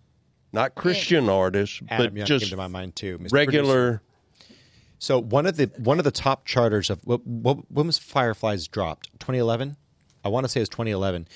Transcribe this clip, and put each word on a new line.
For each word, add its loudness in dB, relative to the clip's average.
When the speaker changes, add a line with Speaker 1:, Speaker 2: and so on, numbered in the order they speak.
Speaker 1:
Not 0
Christian 2
artists, 2
Speaker 2:
Adam 0
Speaker 1:
but -10
Speaker 2:
Young -4
Speaker 1:
just 2
Speaker 2:
came -4
to -8
my -8
mind -10
too, -8
Mr. -8
Speaker 1:
regular. 4
Speaker 2:
Producer. -14
So 2
one 2
of 0
the, 2
one 2
of 2
the 4
top 0
charters 2
of -4
what, -2
what, -2
when 0
was -2
Fireflies -2
dropped? -6
Twenty -4
eleven? -2
I -4
wanna -2
say -2
it 0
was -2
twenty -4
eleven. -2